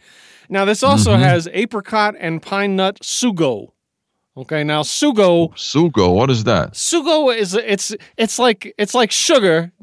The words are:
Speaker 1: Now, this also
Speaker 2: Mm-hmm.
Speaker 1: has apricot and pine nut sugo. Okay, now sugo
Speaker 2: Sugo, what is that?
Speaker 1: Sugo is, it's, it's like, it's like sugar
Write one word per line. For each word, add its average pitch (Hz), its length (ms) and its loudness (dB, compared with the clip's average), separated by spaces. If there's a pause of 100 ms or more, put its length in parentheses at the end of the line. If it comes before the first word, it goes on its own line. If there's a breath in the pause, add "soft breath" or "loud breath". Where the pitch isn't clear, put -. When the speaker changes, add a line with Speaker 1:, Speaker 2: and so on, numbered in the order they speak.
(480 soft breath)
Speaker 1:
Now, 196 160 -2
this 208 180 0
also 262 300 4
Speaker 2:
Mm-hmm. - 100 4
Speaker 1:
has 165 300 2
apricot 208 680 -4
and 165 240 -6
pine 196 340 -2
nut 190 240 -2
sugo. 160 720 -2 (680)
Okay, 151 260 -4
now 151 180 0
sugo 185 720 2
Speaker 2:
Sugo, 117 600 2
what 123 160 2
is 110 140 0
that? 101 280 0
Speaker 1:
Sugo 302 640 0
is, 196 200 -4
it's, 214 400 -4 (220 loud breath)
it's 220 220 -2
like, 240 400 0
it's 208 160 -2
like 240 160 2
sugar 175 600 2 (120)